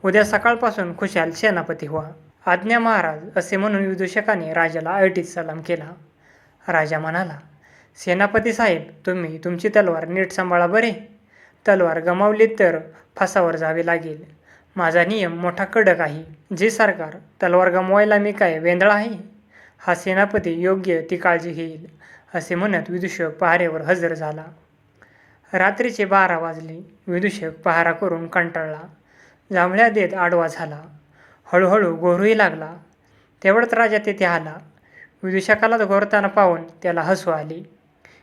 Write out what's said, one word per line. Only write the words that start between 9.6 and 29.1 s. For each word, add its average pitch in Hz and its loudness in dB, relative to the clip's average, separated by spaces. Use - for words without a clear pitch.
तलवार 170 2
नीट 185 -2
सांभाळा 175 0
बरे. 220 0
तलवार 175 4
गमावली 202 4
तर 190 2
फासावर 180 2
जावे 160 -2
लागेल. 165 -4
माझा 170 2
नियम 185 -2
मोठा 175 -4
कडक 190 2
आहे." 160 -8
"जे 202 2
सरकार, 175 0
तलवार 180 4
गमवायला 202 2
मी 202 -2
काय 175 0
वेंधळा 175 2
आहे? 208 -4
हा 175 -2
सेनापती 185 -2
योग्य 180 0
ती 180 -2
काळजी 175 0
घेईल," 160 -10
असे 170 -6
म्हणत 180 0
विदूषक 175 -4
पहारेवर 170 2
हजर 170 0
झाला. 156 -6
रात्रीचे 202 0
बारा 185 2
वाजले. 160 -8
विदूषक 180 -2
पहारा 170 2
करून 165 -4
कंटाळला. 165 -4